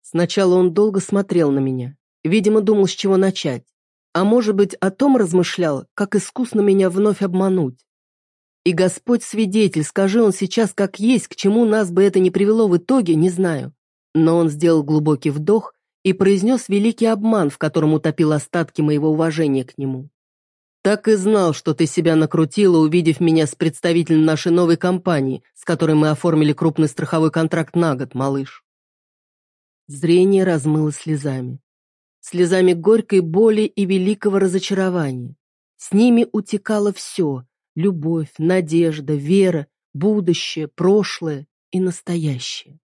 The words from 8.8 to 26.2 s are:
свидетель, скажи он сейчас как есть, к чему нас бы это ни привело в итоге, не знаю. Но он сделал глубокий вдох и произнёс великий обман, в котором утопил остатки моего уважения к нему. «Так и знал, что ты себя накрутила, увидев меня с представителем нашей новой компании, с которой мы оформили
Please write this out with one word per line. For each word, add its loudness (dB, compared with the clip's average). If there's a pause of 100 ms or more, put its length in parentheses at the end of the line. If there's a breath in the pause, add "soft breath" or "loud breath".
свидетель, 0
скажи 0
он 2
сейчас -2
как -4
есть, 0
к -20
чему 2
нас 0
бы 2
это 2
ни 2
привело 2
в 2
итоге, 0
не 2
знаю. -4 (400)
Но 2
он 2
сделал 2
глубокий 0
вдох -2 (280)
и 0
произнёс 2
великий 0
обман, 0
в -18
котором 0
утопил 0
остатки -4
моего 0
уважения 0
к -14
нему. -8 (720)
«Так 0
и 4
знал, 2
что -4
ты 0
себя 0
накрутила, 2
увидев 2
меня 2
с -8
представителем 0
нашей 0
новой 2
компании, -2 (120)
с -20
которой 0
мы 2
оформили 0